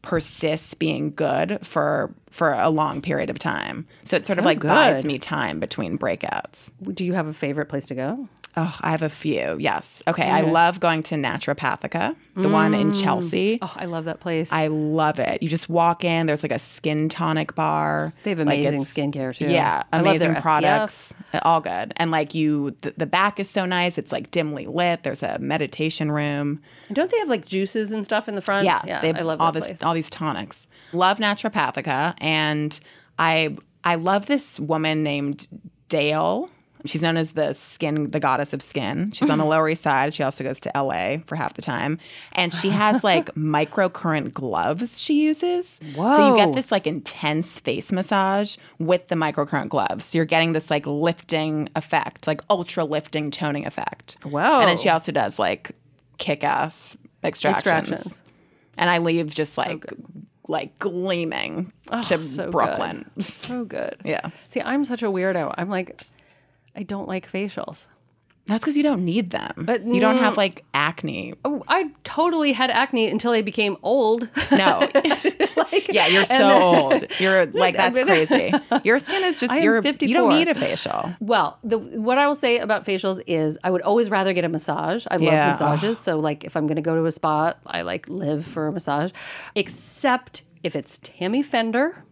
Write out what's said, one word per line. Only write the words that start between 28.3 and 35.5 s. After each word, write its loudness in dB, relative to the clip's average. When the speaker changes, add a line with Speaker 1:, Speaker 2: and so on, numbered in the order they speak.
Speaker 2:
the -4
front? 0
Speaker 1:
Yeah, 2
Speaker 2:
Yeah, -6
Speaker 1:
they 0
have 0
Speaker 2:
I -4
love -2
Speaker 1:
all 2
Speaker 2:
that -2
Speaker 1:
this, -8
Speaker 2:
place. -12
Speaker 1:
all 0
these -4
tonics. -8
Love 2
Naturopathica, -2
and -2
I, 2
I 2
love 0
this -2
woman 0
named -4